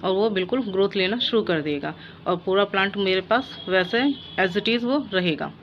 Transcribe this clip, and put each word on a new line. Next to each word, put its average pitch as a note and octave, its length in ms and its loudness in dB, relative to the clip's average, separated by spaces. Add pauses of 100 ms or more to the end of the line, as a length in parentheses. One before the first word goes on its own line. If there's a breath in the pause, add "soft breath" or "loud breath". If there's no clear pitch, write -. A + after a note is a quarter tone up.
और F#3 80 2
वो G3+ 180 2
बिल्कुल F#3+ 320 0
growth G3 340 2
लेना G3 220 0
शुरू A3+ 260 0
कर E3 180 0
देगा D3 340 -4 (320 loud breath)
और F3+ 80 2 (100)
पूरा F#3+ 180 4
plant G3 340 0
मेरे F#3+ 240 2
पास A3 480 -2
वैसे A3+ 460 2 (240)
as F#3 180 2
it G3+ 100 0
is A#3 160 2
वो B3+ 300 0
रहेगा। E3 500 0